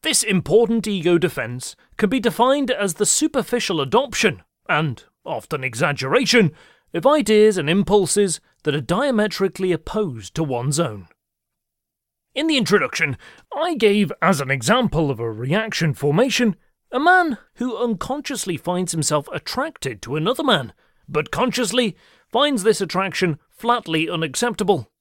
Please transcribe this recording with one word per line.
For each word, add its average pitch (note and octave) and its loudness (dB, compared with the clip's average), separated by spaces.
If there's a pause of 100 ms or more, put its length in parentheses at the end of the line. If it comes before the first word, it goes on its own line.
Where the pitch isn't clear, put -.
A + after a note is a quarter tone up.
This - 0
important G#3+ 2
ego F3 2
defense B2+ -4 (220)
can G#3 2
be C4 0
defined B3 2
as G3 -2
the G#3 -2
superficial A3+ 0
adoption, G3+ 0 (240)
and D3+ 0 (180)
often C#3+ -8
exaggeration, D3 2 (420)
of E3+ 0
ideas G#3+ 4
and D3 -2
impulses G3 2 (220)
that C#3+ 0
are D3 -2
diametrically G3 0
opposed D#3+ -4
to D#3+ -2
one's C3+ -2
own. G#2 -6 (1300)
In D#4 -2
the D4+ 2
introduction, D#3+ 0 (400)
I D#4+ -2
gave G#3 2 (100)
as E3 2
an C3 -4
example D#3 2
of A#2 -4
a A#2 -4
reaction D3+ -2
formation G#3 2 (340)
a B3 -4
man E4+ 2 (200)
who A#3+ -4
unconsciously A#3 -4
finds F3+ -4
himself D3+ -2
attracted B3 -6
to C3 -6
another G3+ -2
man, D#3+ 0 (360)
but D3+ -4
consciously A#3 0 (320)
finds C4 0
this G#3+ 4
attraction F3+ -2 (120)
flatly E3+ -4
unacceptable. E3+ -2 (100)